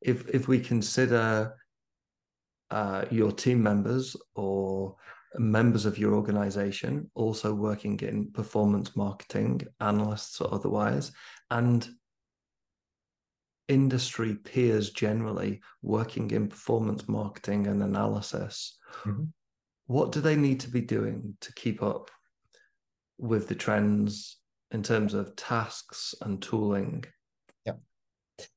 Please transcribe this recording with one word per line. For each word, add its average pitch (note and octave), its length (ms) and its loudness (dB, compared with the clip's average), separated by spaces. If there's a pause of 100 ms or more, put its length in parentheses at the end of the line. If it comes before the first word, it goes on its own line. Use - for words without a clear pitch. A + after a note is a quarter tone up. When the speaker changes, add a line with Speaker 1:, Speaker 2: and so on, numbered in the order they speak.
Speaker 1:
if, - 300 -2
if B2+ 180 2
we B2+ 120 6
consider, A2+ 960 2 (1120)
uh, G2+ 400 -2
your G#2+ 220 4
team B2 300 2
members A2 540 2 (180)
or G2 600 -2 (400)
members A2+ 500 4
of G#2 120 0
your G#2 160 2
organization G#2 1000 0
also G#2+ 400 -2
working G#2 460 -2
in G#2 320 -4
performance G#2 640 2
marketing, G#2 640 -2 (200)
analysts G#2+ 600 -2
or - 120 -2
otherwise, G#2 600 -2 (380)
and A#2+ 380 2 (1800)
industry B2+ 680 4
peers A2 560 2
generally G#2+ 680 -2 (220)
working A2 500 -2
in G#2+ 160 0
performance G#2+ 600 -2
marketing G#2 580 -2
and G2+ 160 0
analysis, G#2 920 -4 (280)
Speaker 2:
Mm-hmm. G#2 200 -4 (640)
Speaker 1:
what C3+ 240 2
do D3+ 100 -2
they D#3 160 4
need C#3 240 4
to - 100 -10
be B2 100 0
doing G#2+ 600 -4
to - 140 -16
keep G#2+ 260 -4
up - 300 -2 (1080)
with A2+ 300 0
the - 60 -2
trends G#2 840 0 (340)
in A2 100 -2
terms G#2+ 320 2
of G2+ 220 -2
tasks - 840 -6
and F#2+ 200 -6
tooling? G#2 640 -2 (600)
Speaker 2:
Yeah. - 120 -8 (800)